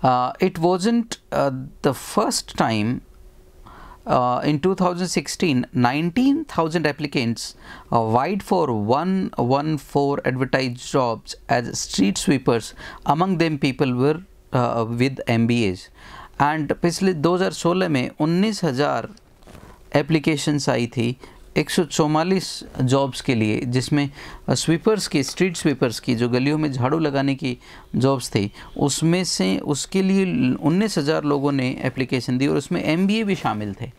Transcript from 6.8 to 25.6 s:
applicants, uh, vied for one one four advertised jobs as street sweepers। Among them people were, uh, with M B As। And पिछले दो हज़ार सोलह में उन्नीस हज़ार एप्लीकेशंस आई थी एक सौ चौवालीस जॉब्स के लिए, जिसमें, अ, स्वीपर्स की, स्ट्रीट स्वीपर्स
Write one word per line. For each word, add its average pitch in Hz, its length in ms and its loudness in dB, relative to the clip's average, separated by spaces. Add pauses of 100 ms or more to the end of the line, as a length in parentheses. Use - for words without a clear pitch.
applicants, 143 720 -2 (380)
uh, 113 220 2
vied 175 260 2
for 175 260 2 (240)
one 180 380 0 (100)
one 143 380 0
four 143 400 -2 (100)
advertised 127 680 -2
jobs 120 400 -2 (160)
as 123 360 -2
street 196 300 0
sweepers। 127 460 2 (460)
Among 175 280 2
them 156 240 0
people 135 300 2
were, 139 280 2 (340)
uh, 117 480 0
with 131 140 0 (140)
M 117 180 4
B 120 40 2
As। 104 280 0 (600)
And 147 320 2
पिछले 180 400 0
दो 165 220 2
हज़ार 185 160 0
सोलह 175 380 0
में 135 300 0
उन्नीस 185 440 0
हज़ार 135 460 0 (840)
एप्लीकेशंस 147 760 0
आई 120 180 0
थी 120 300 -2 (400)
एक 156 120 0
सौ 185 140 2
चौवालीस 160 800 0 (180)
जॉब्स 131 400 2
के 131 140 0
लिए, 110 260 2
जिसमें, 135 480 0 (400)
अ, - 40 4
स्वीपर्स 165 540 0
की, 139 160 0
स्ट्रीट 180 340 -2
स्वीपर्स 131 420 0